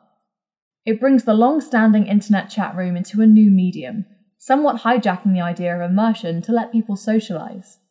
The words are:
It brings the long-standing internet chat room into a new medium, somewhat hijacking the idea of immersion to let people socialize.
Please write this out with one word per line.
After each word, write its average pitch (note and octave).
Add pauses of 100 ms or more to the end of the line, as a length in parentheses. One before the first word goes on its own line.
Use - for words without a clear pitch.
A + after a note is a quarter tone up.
(840)
It A3
brings C4+
the A3
long-standing A3
internet G3
chat F#3+
room F3+
into F#3+
a A3
new G#3+
medium, F#3 (320)
somewhat C4+
hijacking G#3+
the F3+
idea F3
of F3
immersion F3+
to -
let A3+
people A3
socialize. G3 (120)